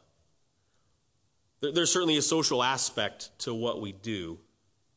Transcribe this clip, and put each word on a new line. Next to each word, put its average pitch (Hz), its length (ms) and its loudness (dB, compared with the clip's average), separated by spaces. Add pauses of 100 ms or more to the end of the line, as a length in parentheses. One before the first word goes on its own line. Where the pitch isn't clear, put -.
(1600)
There, 147 100 0
there's 165 200 2
certainly 170 260 4
a 143 40 2
social 147 400 2
aspect 123 680 -2 (100)
to 123 140 -6
what 113 260 -2
we 101 140 -8
do, 95 460 -8 (580)